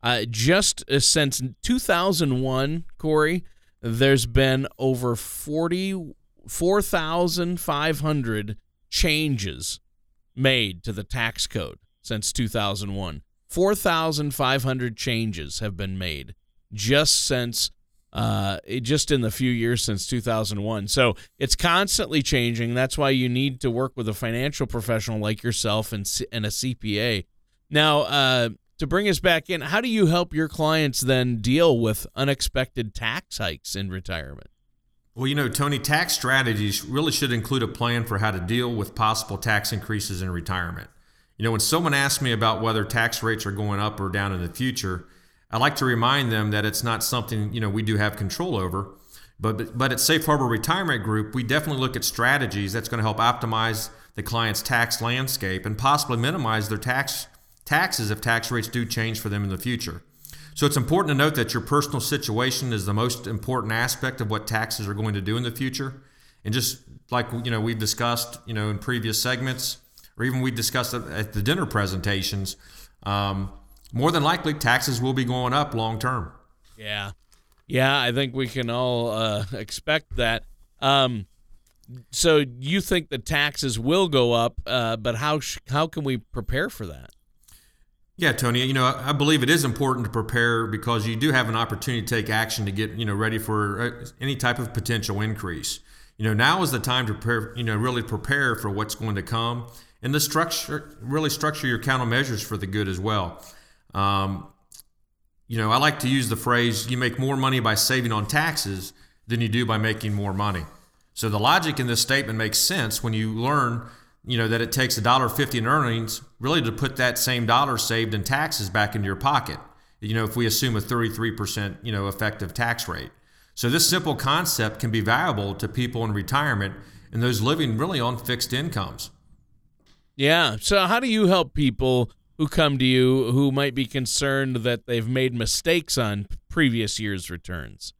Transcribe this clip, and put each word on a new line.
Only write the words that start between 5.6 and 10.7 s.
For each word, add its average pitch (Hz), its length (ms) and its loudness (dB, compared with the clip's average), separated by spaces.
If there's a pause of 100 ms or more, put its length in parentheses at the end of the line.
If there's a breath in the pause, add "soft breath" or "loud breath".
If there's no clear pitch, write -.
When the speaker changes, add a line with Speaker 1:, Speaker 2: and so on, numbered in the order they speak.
Speaker 1:
four 190 340 2
thousand 175 800 0
five 147 420 0
hundred 113 560 -2 (320)
changes 135 920 0 (560)
made 120 480 2